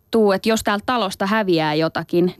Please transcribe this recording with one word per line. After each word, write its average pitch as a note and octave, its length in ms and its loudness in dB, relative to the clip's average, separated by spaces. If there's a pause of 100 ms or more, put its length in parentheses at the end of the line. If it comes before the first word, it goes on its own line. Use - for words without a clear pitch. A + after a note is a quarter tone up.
(100)
tuu, G#3 220 4
että G3 160 -2
jos A3 160 0
täältä G#3 220 -2
talosta G3+ 400 -2
häviää F3+ 480 0
jotakin, E3 640 0